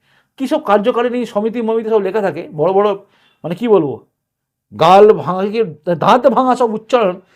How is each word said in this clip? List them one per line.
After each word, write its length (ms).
কী 100
সব 180
কার্যকারিণী 600
সমিতি 380
মমিতি 280
সব 100
লেখা 200
থাকে, 320
বড় 200
বড়, 220
মানে, 100
কি 140
বলবো, 380
গাল 320
ভাঙা, 340
কি 160
দাঁত 320
ভাঙা 300
সব 180
উচ্চারণ, 460